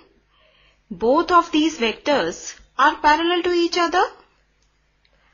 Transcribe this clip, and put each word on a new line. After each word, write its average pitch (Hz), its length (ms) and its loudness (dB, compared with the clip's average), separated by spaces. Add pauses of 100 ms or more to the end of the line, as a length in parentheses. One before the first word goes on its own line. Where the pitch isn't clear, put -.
(920)
both 262 400 0
of 339 220 2
these 302 260 0
vectors 226 600 -2 (360)
are 302 200 2
parallel 339 480 0
to 349 80 -2
each 339 260 -2
other. 349 240 0 (1300)